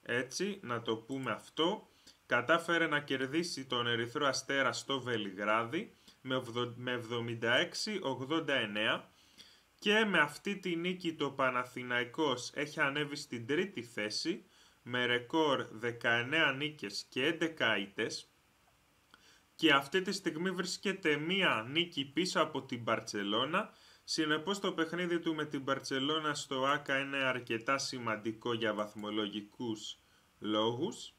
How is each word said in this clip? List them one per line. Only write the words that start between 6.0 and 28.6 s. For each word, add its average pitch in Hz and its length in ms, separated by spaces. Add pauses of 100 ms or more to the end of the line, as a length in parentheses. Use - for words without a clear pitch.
με 131 140
ογδο-, 120 400
με 123 160
εβδομήντα 117 640
έξι 175 460
ογδόντα 139 520
εννέα, 113 560 (680)
και 214 260
με 185 140
αυτή 156 380
τη 185 180
νίκη 175 380
το 143 180
Παναθηναϊκός 123 1200
έχει 147 260
ανέβει 143 360
στην 117 320
τρίτη 151 360
θέση 120 600 (360)
με 123 240
ρεκόρ 123 680
δεκαεννέα 120 800
νίκες 135 580
και 131 160
έντεκα 160 520
ήττες, - 540 (1200)
και 156 180
αυτή 143 280
τη 196 100
στιγμή 170 400
βρίσκεται 180 680
μία 151 520
νίκη 156 360
πίσω 175 360
από 135 220
την 120 180
Μπαρτσελώνα. 113 920 (300)
Συνεπώς, 156 560
το 190 120
παιχνίδι 170 480
του 165 160
με 151 100
την 147 160
Μπαρτσελώνα 139 720
στο 135 320
άκα 143 340
είναι 139 180
αρκετά 127 600
σημαντικό 113 760
για 113 200